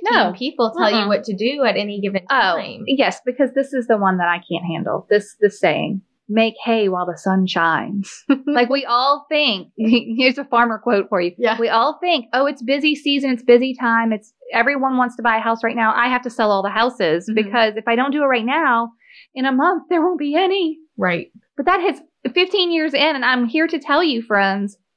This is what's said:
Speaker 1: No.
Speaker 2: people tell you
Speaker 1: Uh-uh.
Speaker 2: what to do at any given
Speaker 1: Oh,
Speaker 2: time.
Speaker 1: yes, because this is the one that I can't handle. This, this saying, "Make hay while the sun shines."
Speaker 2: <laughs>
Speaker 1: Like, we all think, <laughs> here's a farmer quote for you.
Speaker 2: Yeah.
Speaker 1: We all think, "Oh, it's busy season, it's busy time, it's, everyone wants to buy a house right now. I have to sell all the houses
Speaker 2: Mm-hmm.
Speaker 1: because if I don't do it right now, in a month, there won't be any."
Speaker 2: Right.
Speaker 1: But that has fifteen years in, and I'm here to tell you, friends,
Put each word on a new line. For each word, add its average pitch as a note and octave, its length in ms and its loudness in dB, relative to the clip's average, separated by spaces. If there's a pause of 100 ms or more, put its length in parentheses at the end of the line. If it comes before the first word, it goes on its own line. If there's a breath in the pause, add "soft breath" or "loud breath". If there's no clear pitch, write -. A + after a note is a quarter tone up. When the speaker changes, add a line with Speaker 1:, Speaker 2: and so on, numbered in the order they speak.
(120)
Speaker 1:
No. C4+ 220 2
Speaker 2:
people A#3+ 440 -2
tell A3 120 2
you A3 80 2
Speaker 1:
Uh-uh. G3+ 100 0
Speaker 2:
what G3+ 180 0
to G#3 100 -4
do C4 280 -2
at G#3+ 120 2
any G3+ 240 -4
given G3 300 -4
Speaker 1:
Oh, G3+ 280 2
Speaker 2:
time. - 300 -10
Speaker 1:
yes, C4 380 0
because B3+ 280 0
this C4+ 200 -2
is B3 140 -2
the A3 100 2
one F#3+ 200 2
that F3 120 0
I F3 100 0
can't F3 260 -8
handle. E3+ 440 -4
This, G#3 320 0
this G3+ 180 2
saying, F#3 420 -2 (280)
"Make A3 340 0
hay A3+ 260 0
while F3+ 160 -2
the F3 120 -6
sun F#3+ 300 0
shines." E3+ 800 -2
Speaker 2:
<laughs> C4+ 180 0
Speaker 1:
Like, C4 220 2
we C4+ 160 -2
all C#4 440 0
think, C4 440 -2
<laughs> - 40 -14
here's A#3 600 0
a C#4 80 -8
farmer A#3+ 340 0
quote G3+ 300 0
for G3 120 0
you. F3 160 -2
Speaker 2:
Yeah. A3+ 220 0
Speaker 1:
We A#3 100 0
all C4+ 300 0
think, E4 340 -2
"Oh, C4 120 2
it's C#4+ 180 -4
busy C#4+ 320 0
season, C#4+ 360 -2
it's B3 120 -4
busy B3 320 4
time, A3+ 380 0
it's, G#3+ 200 -8 (200)
everyone C4 440 0
wants B3 200 0
to - 60 -10
buy A3+ 140 2
a A3 40 -2
house A3+ 220 -2
right A3+ 120 -2
now. A3 200 2
I A#3+ 140 2
have B3 140 0
to B3+ 60 -8
sell A3+ 220 0
all G3 120 2
the G3+ 60 -4
houses G3+ 600 0
Speaker 2:
Mm-hmm. A3 60 -4
Speaker 1:
because G#3+ 400 2
if A3 120 -6
I A#3 80 2
don't C4 160 0
do D4 120 0
it C#4 40 2
right A#3+ 180 0
now, A#3+ 480 0 (420 soft breath)
in C4 100 -2
a C4+ 60 0
month, D#4 380 2
there F4 120 2
won't F4 180 0
be C#4+ 160 -2
any." F4+ 440 0 (180)
Speaker 2:
Right. F3+ 340 -2 (260)
Speaker 1:
But C#4 80 -4
that F4+ 160 2
has E4+ 200 -2 (320)
fifteen F4+ 380 0
years D#4 220 0
in, C#4+ 240 0
and A#3+ 80 -4
I'm B3 220 2
here D#4 200 0
to D#4+ 120 -4
tell D4 240 0
you, C4 180 -2
friends, G3+ 560 0 (200)